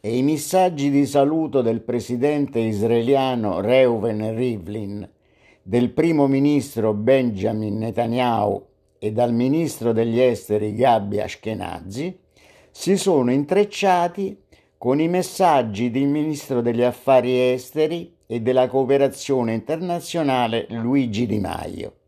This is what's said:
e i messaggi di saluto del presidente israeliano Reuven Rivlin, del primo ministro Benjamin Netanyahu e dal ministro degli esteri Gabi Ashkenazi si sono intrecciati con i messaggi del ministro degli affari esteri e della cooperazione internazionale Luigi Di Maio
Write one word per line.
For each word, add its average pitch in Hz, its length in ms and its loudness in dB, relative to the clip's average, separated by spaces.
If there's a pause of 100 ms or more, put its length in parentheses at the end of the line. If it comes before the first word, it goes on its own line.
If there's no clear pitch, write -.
e 113 160 -4
i 127 60 0
messaggi 151 680 0
di 139 160 4
saluto 143 560 2
del 113 180 0
presidente 123 800 -2
israeliano 113 1000 0
Reuven 110 760 2
Rivlin, 104 760 -6 (500)
del 120 300 0
primo 156 380 2
ministro 135 680 0
Benjamin 107 840 0
Netanyahu 113 880 -2 (300)
e 107 160 -6
dal 120 220 0
ministro 131 580 0
degli 113 260 0
esteri 107 560 0
Gabi 107 460 2
Ashkenazi 95 1000 -8 (520)
si - 260 0
sono 143 360 2
intrecciati 185 1080 0 (380)
con 135 200 0
i 165 100 2
messaggi 139 800 2
del 135 160 0
ministro 143 560 -2
degli 117 180 0
affari 127 720 2
esteri 165 640 -4 (100)
e 113 160 -6
della 127 260 2
cooperazione 135 840 0
internazionale 143 1160 -2
Luigi 117 560 0
Di 107 120 -2
Maio 85 580 -8 (120)